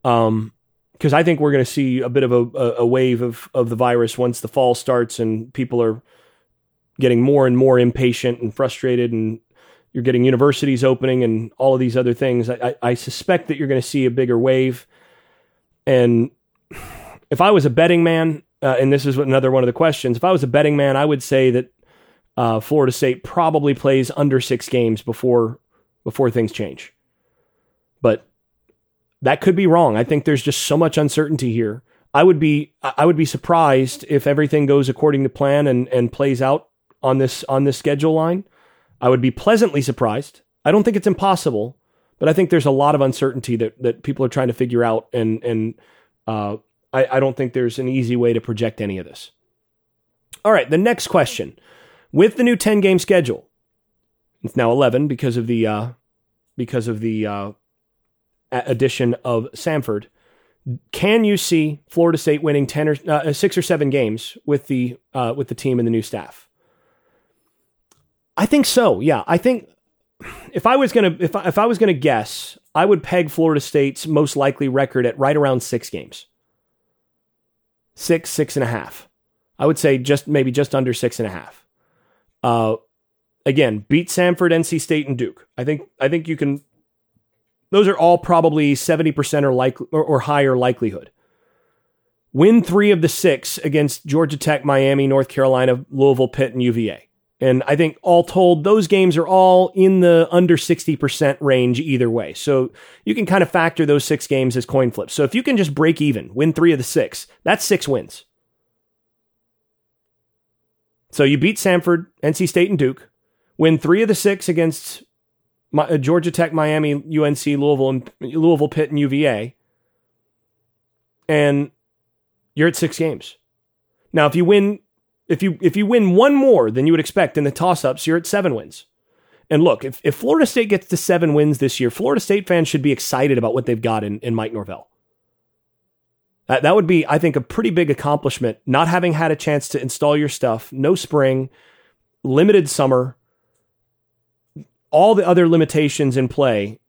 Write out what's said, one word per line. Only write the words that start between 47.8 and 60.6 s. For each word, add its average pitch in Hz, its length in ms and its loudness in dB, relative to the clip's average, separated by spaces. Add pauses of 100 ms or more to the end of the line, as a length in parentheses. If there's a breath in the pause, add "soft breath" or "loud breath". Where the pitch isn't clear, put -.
easy 123 260 -2
way 120 160 2
to 117 80 -2
project 110 400 -6
any 101 180 -6
of 87 80 -12
this. - 260 -20 (1120)
All 220 80 4
right, 135 160 0
the 156 80 2
next 226 300 0
question. 131 520 -2 (540 soft breath)
With 208 240 4
the 254 60 0
new 240 120 2
ten-game 196 440 2
schedule, 165 500 -2 (920)
it's - 140 -12
now 117 160 0
eleven 131 380 2
because 123 260 -4
of 117 120 -4
the, 113 200 -2
uh, 107 200 -6 (680)
because 120 320 -6
of 110 140 -6
the, 110 260 -4
uh, 101 240 -8 (1000)
a-, 123 120 -4
addition 123 500 -2 (100)
of 120 280 -4
Samford, 123 520 -6 (880)